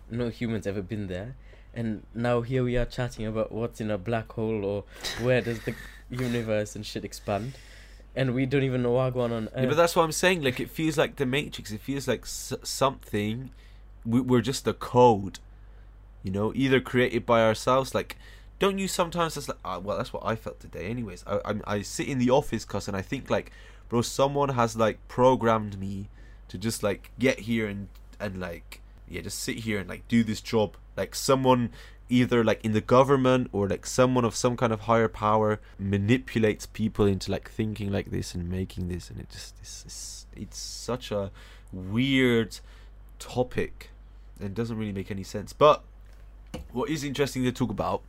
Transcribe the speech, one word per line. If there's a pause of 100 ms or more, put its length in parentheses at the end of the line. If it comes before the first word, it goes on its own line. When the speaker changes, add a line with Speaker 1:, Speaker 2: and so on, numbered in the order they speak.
(100)
Speaker 1:
No
human's
ever
been
there. (380)
And (120)
now
here
we
are
chatting
about
what's
in
a
black
hole
or (380)
where
does
the (180)
Speaker 2:
<laughs>
Speaker 1:
universe
and
shit
expand. (640)
And
we
don't
even
know
what's
going
on
Speaker 2:
Yeah, (160)
but
Speaker 1:
Earth.
Speaker 2:
that's
what
I'm
saying.
Like,
it
feels
like
The
Matrix.
It
feels
like
s-, (100)
something. (560)
We,
we're
just
a
code, (840)
you
know,
either
created
by
ourselves.
Like, (420)
don't
you
sometimes,
that's
like,
uh,
well,
that's
what
I
felt
today
anyways.
I,
I,
I
sit
in
the
office,
cuz,
and
I
think,
like, (380)
bro,
someone
has,
like,
programmed
me (400)
to
just,
like,
get
here
and, (300)
and,
like, (260)
yeah,
just
sit
here
and,
like,
do
this
job. (200)
Like,
someone (380)
either,
like,
in
the
government
or,
like,
someone
of
some
kind
of
higher
power (180)
manipulates
people
into,
like,
thinking
like
this
and
making
this,
and
it
just,
it's,
it's,
it's
such
a (400)
weird (600)
topic (500)
and
doesn't
really
make
any
sense.
But (880)
what
is
interesting
to
talk
about,